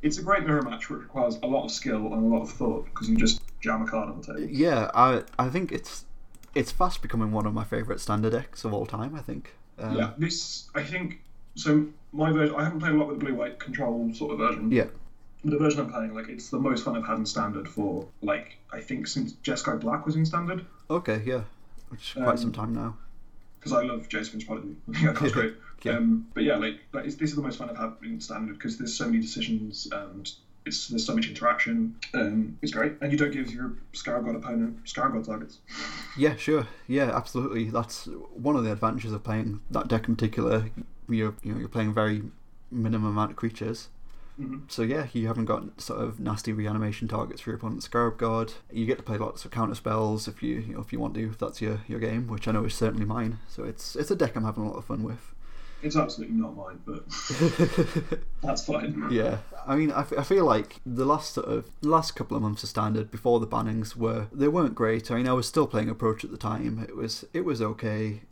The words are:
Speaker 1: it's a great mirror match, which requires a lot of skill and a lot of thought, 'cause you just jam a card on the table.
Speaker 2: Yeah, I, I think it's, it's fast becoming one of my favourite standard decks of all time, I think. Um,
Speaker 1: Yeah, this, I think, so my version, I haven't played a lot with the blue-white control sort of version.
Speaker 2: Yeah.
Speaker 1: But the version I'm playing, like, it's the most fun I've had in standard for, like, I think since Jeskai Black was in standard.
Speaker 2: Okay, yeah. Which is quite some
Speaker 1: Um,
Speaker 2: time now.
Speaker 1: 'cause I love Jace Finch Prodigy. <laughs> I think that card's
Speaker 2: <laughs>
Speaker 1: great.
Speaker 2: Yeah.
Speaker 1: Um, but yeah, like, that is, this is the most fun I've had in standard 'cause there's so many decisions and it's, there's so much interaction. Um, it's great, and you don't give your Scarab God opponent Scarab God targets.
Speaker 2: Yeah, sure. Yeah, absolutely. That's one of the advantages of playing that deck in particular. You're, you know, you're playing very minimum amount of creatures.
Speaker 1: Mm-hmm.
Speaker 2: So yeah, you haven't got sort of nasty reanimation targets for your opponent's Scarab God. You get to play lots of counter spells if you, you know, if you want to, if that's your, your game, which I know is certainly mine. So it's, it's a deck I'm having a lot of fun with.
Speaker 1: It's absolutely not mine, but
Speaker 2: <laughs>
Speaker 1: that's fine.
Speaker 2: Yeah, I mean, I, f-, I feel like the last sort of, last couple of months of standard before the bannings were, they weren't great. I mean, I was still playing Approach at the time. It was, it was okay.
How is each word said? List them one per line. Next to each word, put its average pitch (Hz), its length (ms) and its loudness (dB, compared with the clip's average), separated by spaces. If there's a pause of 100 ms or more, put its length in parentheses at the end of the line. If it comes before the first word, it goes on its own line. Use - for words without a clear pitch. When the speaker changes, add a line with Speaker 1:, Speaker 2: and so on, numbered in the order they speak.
Speaker 1:
it's 151 160 2
a 160 60 -4
great 185 220 4
mirror 151 160 4
match, 113 280 -6
which 127 120 -6
requires 120 420 0
a 131 40 0
lot 127 180 2
of 113 60 -6
skill 110 420 -2
and 110 100 2
a 113 120 6
lot 110 80 4
of - 80 -8
thought, - 420 0
'cause - 160 -4
you - 80 8
just - 240 6 (200)
jam 110 200 0
a 113 60 -2
card 110 220 -2
on 87 120 -8
the - 60 -12
table. - 220 -4
Speaker 2:
Yeah, 139 440 6
I, 123 300 8 (140)
I 127 120 4
think 175 220 0
it's, - 340 -6 (500)
it's 131 160 2
fast - 300 4
becoming 110 300 0
one 107 140 2
of 107 80 0
my 107 100 0
favourite 107 360 -2
standard 107 320 2
decks 123 340 -4
of 110 80 0
all 104 120 0
time, 113 300 -6
I 151 60 -8
think. - 340 -10 (220)
Um, 110 180 -2
Speaker 1:
Yeah, 110 220 2
this, - 580 -4
I 143 80 0
think, 180 380 -6 (340)
so 151 300 6 (280)
my 156 180 4
version, 151 240 4
I 147 80 2
haven't 165 160 0
played 160 140 2
a 151 40 8
lot 143 100 6
with 139 120 -4
the 139 60 0
blue-white 120 340 -2
control 117 540 -2
sort 147 200 -4
of - 40 -4
version. - 340 2
Speaker 2:
Yeah. 117 140 6 (580)
Speaker 1:
But 151 80 4
the 147 60 4
version 143 220 6
I'm 117 100 -2
playing, 110 240 -4
like, 113 140 -8
it's - 220 -12
the 131 100 0
most 131 240 2
fun 117 140 -2
I've 113 100 -4
had 113 100 0
in 110 80 0
standard 104 420 -2
for, 98 400 -2 (140)
like, - 360 -2 (160)
I 113 80 -8
think - 260 -4
since - 280 -2
Jeskai - 440 -2
Black 131 260 -2
was 156 120 2
in 160 80 6
standard. 175 400 0 (240)
Speaker 2:
Okay, 127 360 0
yeah. 123 180 0 (460)
Which - 280 -10
is 131 60 0
quite 120 160 4
some 117 100 2
Speaker 1:
Um, 110 40 -4
Speaker 2:
time 113 220 -2
now. 113 220 -4 (640)
Speaker 1:
'cause - 120 -2
I 120 100 6
love 117 240 -4
Jace 110 220 -4
Finch - 180 -8
Prodigy. 101 340 -6
<laughs> - 80 -10
I - 40 -6
think 160 120 4
that - 100 4
card's 139 180 2
Speaker 2:
<laughs> 127 60 2
Speaker 1:
great. 113 140 2 (300)
Speaker 2:
Yeah. 113 140 0
Speaker 1:
Um, 113 360 4
but - 100 2
yeah, 147 140 6
like, - 220 -2 (120)
that 139 140 -4
is, 143 120 -6
this 151 120 2
is 143 80 -4
the 143 40 0
most 120 160 -4
fun 120 120 -8
I've 117 80 -8
had 113 160 -4 (100)
in 113 160 -6
standard 110 400 -6
'cause 113 180 -4
there's 120 160 -6
so 113 120 -2
many 113 140 6
decisions 110 720 -2
and 92 380 -8 (360)
it's, - 240 -6
there's - 160 0
so - 100 0
much 453 140 4
interaction. - 680 2 (180)
Um, 107 480 2
it's - 120 -2
great, 147 280 2
and 143 100 2
you 147 60 4
don't 147 140 4
give 127 220 -2
your 120 200 -4 (200)
Scarab 120 320 -2
God 117 100 -2
opponent 113 420 -2 (120)
Scarab 123 240 0
God 110 120 0
targets. - 340 -8 (580)
Speaker 2:
Yeah, 139 180 4
sure. 143 320 2 (200)
Yeah, 131 280 4
absolutely. 123 540 0
That's 113 380 -2 (260)
one 143 240 2
of 117 80 2
the 107 80 2
advantages 110 400 0
of 107 100 -6
playing 110 380 -2 (100)
that - 160 0
deck 113 220 2
in 113 80 6
particular. 113 520 2 (380)
You're, 110 260 2 (100)
you 107 100 -4
know, 113 60 -2
you're 117 100 -6
playing 107 240 0
very 107 300 2 (480)
minimum 113 400 2
amount 107 200 2
of - 60 -10
creatures. 113 500 -4 (520)
Speaker 1:
Mm-hmm. 202 200 -6 (100)
Speaker 2:
So - 140 -2
yeah, 135 280 0
you 113 160 0
haven't 113 180 0
got - 360 -4
sort - 180 -6
of 113 200 -2
nasty 107 340 -2
reanimation 107 560 -2
targets 110 320 -4
for - 80 -8
your 110 80 -2
opponent's 110 280 -6
Scarab 117 320 2
God. 113 360 0 (180)
You 113 140 0
get 123 120 2
to - 60 -12
play 107 140 -2
lots - 260 -4
of - 80 -12
counter 113 240 0
spells 110 540 0
if - 120 -10
you, 120 180 -2
you 110 160 -6
know, - 60 -6
if 113 120 -8
you 120 60 -2
want 110 160 -2
to, 110 140 -2
if 110 80 -8
that's - 240 -4
your, 107 260 -2
your 117 120 -4
game, 113 280 0
which 107 200 -4
I 113 60 2
know 110 100 4
is 110 120 0
certainly 110 300 2
mine. 113 340 -2 (100)
So - 160 -6
it's, - 320 -8
it's 147 140 0
a 196 40 4
deck 151 220 2
I'm 110 80 0
having 110 180 -2
a 107 40 -2
lot - 100 -6
of 101 80 -10
fun 113 180 -4
with. 117 300 -8 (480)
Speaker 1:
It's 151 160 -2
absolutely 113 400 0
not - 180 0
mine, - 300 -12
but - 220 -8
Speaker 2:
<laughs> - 1300 2
Speaker 1:
that's - 240 0
fine. 151 460 -2
Speaker 2:
Yeah, 110 280 2 (260)
I 135 100 2
mean, 151 160 4
I, 139 100 2
f-, 143 160 -2
I 139 60 2
feel 190 220 6
like 107 400 4
the 127 200 0
last 151 280 2
sort - 140 -2
of, 117 220 0 (120)
last 156 340 4
couple - 200 -4
of 113 80 2
months 104 200 0
of 110 60 -6
standard 107 420 0
before 120 280 6
the 110 80 -2
bannings 113 480 0
were, 113 360 0
they 139 160 4
weren't 151 280 4
great. 113 360 2
I 120 40 2
mean, 123 120 2
I 127 60 4
was 127 140 2
still 151 200 4
playing 110 220 2
Approach 110 340 0
at - 80 -8
the - 60 -10
time. 113 500 -2
It - 80 -12
was, - 380 -4
it 180 120 0
was 135 160 0
okay. 110 600 0 (100)